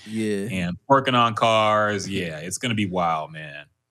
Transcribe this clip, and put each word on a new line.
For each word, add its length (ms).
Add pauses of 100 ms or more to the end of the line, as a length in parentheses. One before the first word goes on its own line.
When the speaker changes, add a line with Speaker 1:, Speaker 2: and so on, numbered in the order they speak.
Speaker 1:
Yeah. 440
Speaker 2:
and 240 (140)
twerking 240
on 220
cars. 720
Yeah, 300
it's 180
gonna 180
be 120
wild, 440
man. 340 (260)